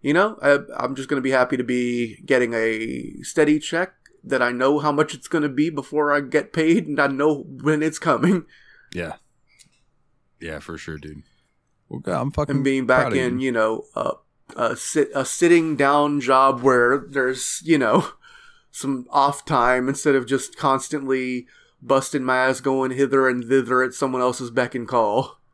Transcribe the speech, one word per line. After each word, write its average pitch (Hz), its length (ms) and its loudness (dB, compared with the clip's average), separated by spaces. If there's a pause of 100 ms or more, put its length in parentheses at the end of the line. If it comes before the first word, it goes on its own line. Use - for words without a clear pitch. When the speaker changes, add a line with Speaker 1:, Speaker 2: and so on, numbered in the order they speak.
Speaker 1:
you 143 120 0
know, 208 300 2
I, 143 160 4 (180)
I'm 127 180 -4
just 135 140 -12
gonna 139 120 0
be 131 100 -2
happy 127 260 2
to 123 60 -2
be 120 600 -2
getting 123 280 2
a 113 600 -4 (100)
steady 151 340 2
check 170 360 -4 (300)
that 127 200 0
I 123 80 0
know 131 260 2
how 147 140 0
much 151 240 0
it's - 120 -18
gonna 151 220 0
be 151 220 -2
before 147 420 -2
I 147 60 2
get 143 340 -2
paid, 165 340 2
and 147 120 -4
I 139 80 4
know 143 300 0 (260)
when 151 180 2
it's 156 160 -2
coming. 165 480 2 (480)
Speaker 2:
Yeah. 85 200 -8 (1300)
Yeah, 78 200 -10
for 82 180 -12
sure, 80 220 -12
dude. 76 240 -16 (680)
Well, 127 120 -10
God, 101 200 -4
I'm 135 100 -4
fucking 143 260 -2
Speaker 1:
And 131 60 0
being 135 220 0
Speaker 2:
proud 127 200 4
Speaker 1:
back 123 80 -2
Speaker 2:
of - 40 2
Speaker 1:
in, 127 220 -2
Speaker 2:
you. 131 80 -2
Speaker 1:
you 127 60 0
know, 113 320 0 (100)
uh, - 160 -4 (440)
a 120 200 -2
sit-, - 400 -2
a 131 100 -2
sitting 165 500 2
down 147 460 2
job 131 400 4
where 127 380 4 (100)
there's, 131 560 -4
you 156 140 4
know, 123 300 2 (640)
some 135 360 -6
off 143 360 0
time 127 440 2
instead 143 260 2
of 127 100 2
just 127 320 -4
constantly 131 880 -2 (360)
busting 131 420 0
my 127 140 0
ass 127 240 0
going 131 300 0
hither 131 360 2
and 123 180 -2
thither 127 380 2
at 127 100 -4
someone 127 280 -4
else's 123 300 -2
beck 120 240 -2
and 120 120 -6
call. 117 520 0 (140)